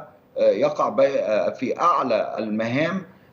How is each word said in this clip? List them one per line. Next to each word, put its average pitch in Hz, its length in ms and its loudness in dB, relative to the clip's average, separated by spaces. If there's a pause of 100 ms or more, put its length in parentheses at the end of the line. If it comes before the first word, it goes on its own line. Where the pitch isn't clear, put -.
(380)
آه، 107 120 4
يقع 127 380 2
ب-، 110 120 0
آه، 107 500 2
في - 300 -4
أعلى 139 580 0
المهام 117 640 -2 (300)